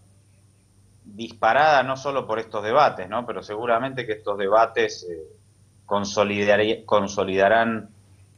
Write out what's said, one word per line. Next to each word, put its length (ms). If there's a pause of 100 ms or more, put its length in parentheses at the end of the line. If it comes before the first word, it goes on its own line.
(1040)
disparada 800
no 160
solo 300
por 100
estos 260
debates, 460
¿no? 160
Pero 160
seguramente 640
que 80
estos 240
debates, 720
eh, 140 (640)
consolidari-, 1000
consolidarán, 1040 (480)